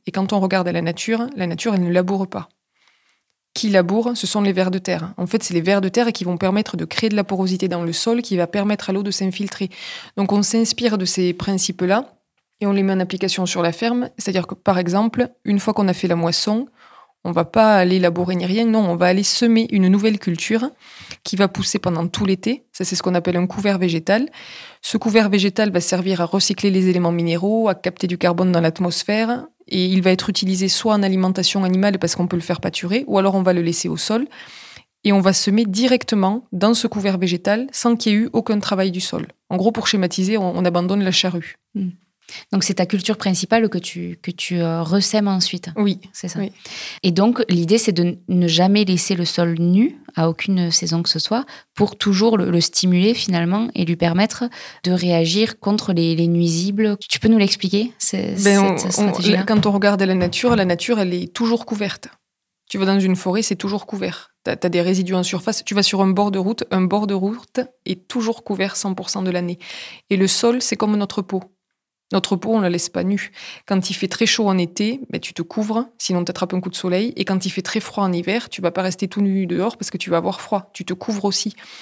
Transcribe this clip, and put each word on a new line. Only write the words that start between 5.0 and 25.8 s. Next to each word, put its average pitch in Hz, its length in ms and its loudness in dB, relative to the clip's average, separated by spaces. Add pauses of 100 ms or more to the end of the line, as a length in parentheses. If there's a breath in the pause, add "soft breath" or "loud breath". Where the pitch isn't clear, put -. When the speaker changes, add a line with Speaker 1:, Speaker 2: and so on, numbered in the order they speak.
Speaker 1:
En 180 100 -4
fait, 202 180 -2
c'est 180 100 -4
les 170 60 2
vers 196 200 2
de 190 80 -2
terre 233 240 0
qui 202 120 -6
vont 175 120 -4
permettre 196 400 -2
de 165 80 -4
créer 220 240 -2
de 208 60 -2
la 208 80 0
porosité 190 460 -2
dans 175 160 -4
le 165 80 -4
sol, 233 300 -2
qui 208 140 -4
va 175 100 2
permettre 202 440 -2
à - 20 0
l'eau 196 120 -2
de 196 80 -4
s'infiltrer. 190 580 -4 (460 loud breath)
Donc, 202 160 -2
on 202 100 2
s'inspire 226 560 0
de 185 60 -2
ces 180 280 0
principes-là 190 840 0 (440)
et 208 60 -2
on 202 60 2
les 196 100 2
met 190 100 2
en 190 80 0
application 185 460 -2
sur 180 160 -2
la 170 80 2
ferme. 233 380 -2 (100)
C'est-à-dire 185 280 -2
que, - 80 -10
par 190 240 0
exemple, 208 500 0 (160)
une 202 160 2
fois 214 120 -2
qu'on 208 140 2
a 180 80 2
fait 185 140 -2
la 175 80 2
moisson, 190 500 -2 (600 soft breath)
on 175 40 -4
va 170 140 2
pas 214 320 4
aller 185 240 4
labourer 180 340 0
ni 175 100 -2
rien, 208 220 0
non, 220 140 2
on 175 160 2
va 175 100 2
aller 190 160 4
semer 226 480 4
une 190 180 4
nouvelle 208 300 4
culture 220 500 -2 (540 loud breath)
qui - 140 -6
va 196 120 4
pousser 196 300 -2
pendant 170 280 -2
tout 196 200 -2
l'été. 190 460 -2
Ça, - 120 -6
c'est 185 120 -4
ce - 60 -4
qu'on 180 120 0
appelle 175 220 0
un 180 100 0
couvert 196 320 -2
végétal. 180 500 0 (540 loud breath)
Ce - 160 -2
couvert 214 320 4
végétal 202 400 2
va 180 100 2
servir 180 400 0